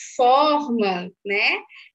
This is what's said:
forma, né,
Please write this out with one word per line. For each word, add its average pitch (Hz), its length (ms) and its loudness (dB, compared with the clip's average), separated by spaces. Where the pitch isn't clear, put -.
forma, 247 960 0
né, 233 400 -2